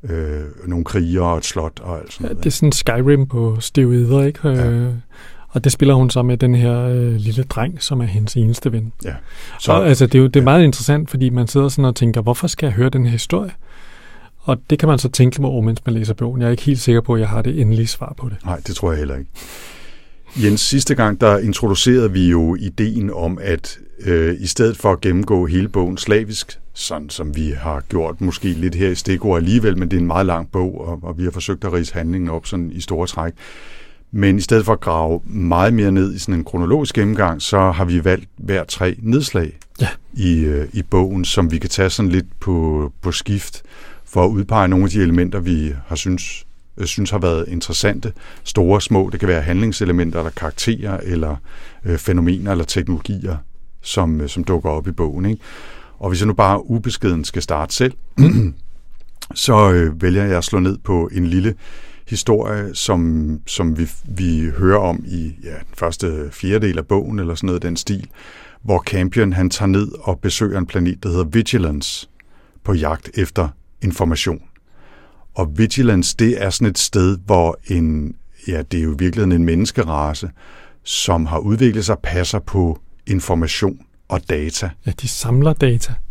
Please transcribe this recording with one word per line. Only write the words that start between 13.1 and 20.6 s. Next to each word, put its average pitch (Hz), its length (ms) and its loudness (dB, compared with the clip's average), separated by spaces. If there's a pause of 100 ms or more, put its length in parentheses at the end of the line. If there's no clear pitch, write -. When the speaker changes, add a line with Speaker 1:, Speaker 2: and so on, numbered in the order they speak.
Speaker 2:
historie?" 175 400 -2 (960)
Og 131 120 0 (120)
det 151 100 2
kan 156 100 4
man 135 100 4
så 127 100 -2
tænke 127 280 4
lidt 139 80 0
over, 131 160 0
mens 110 240 0
man 117 100 0
læser 110 180 -2
bogen. 120 280 -4
Jeg 120 60 2
er 120 40 2
ikke 120 120 -2
helt 139 160 2
sikker 117 220 4
på, 123 140 0
at 113 60 2
jeg 104 80 2
har 110 120 0
det 139 200 0
endelige 113 260 4
svar - 300 -6
på 127 120 -6
det. 98 160 -8
Speaker 1:
Nej, 87 220 -4
det 92 80 -6
tror 90 160 0
jeg 78 80 0
heller 69 160 -4
ikke. 69 140 -8 (1120)
Jens, 104 180 4